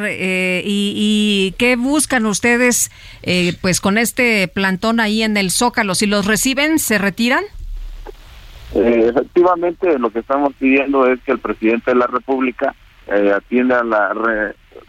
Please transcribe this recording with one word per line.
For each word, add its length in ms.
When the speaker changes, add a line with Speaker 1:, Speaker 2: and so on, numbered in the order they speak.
Speaker 1:
eh, 600
y, 300
y 600
qué 200
buscan 500
ustedes, 640
eh, 400
pues, 180
con 160
este 520
plantón 520
ahí 220
en 160
el 120
Zócalo? 440
Si 120
los 200
reciben, 520
¿se 200
retiran? 460
Speaker 2:
Eh, 340
efectivamente, 880
lo 120
que 80
estamos 400
pidiendo 480
es 160
que 100
el 60
presidente 540
de 40
la 100
República, 680
eh, 260
atienda 520
la 280
re-, 420